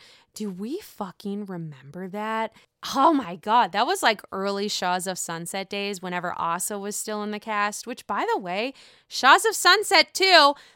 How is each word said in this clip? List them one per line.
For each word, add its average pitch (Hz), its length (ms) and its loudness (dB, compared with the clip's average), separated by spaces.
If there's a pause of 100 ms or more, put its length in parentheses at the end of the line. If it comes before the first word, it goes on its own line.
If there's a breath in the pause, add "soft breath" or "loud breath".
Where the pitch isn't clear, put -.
(340 soft breath)
Do 214 160 -8
we 214 300 -8
fucking 202 680 -10
remember 165 600 -12
that? 214 440 -6 (420 soft breath)
Oh 277 180 6
my 202 240 -2
God, 214 360 2
that 208 140 2
was, 381 160 -2
like, 226 280 2
early 202 380 -4
Shaws 180 380 -2
of 185 120 -6
Sunset 170 500 -6
days 202 320 -6
whenever 180 380 -6
Asa 180 400 -4
was 202 160 -8
still 214 280 -6
in 208 100 -6
the 208 80 -8
cast, 208 460 -4
which, 254 200 -12
by 214 260 -2
the 415 60 0
way, 214 360 -4 (340 loud breath)
Shaws 294 360 6
of 440 120 0
Sunset 370 580 4
two, 320 400 6 (220 loud breath)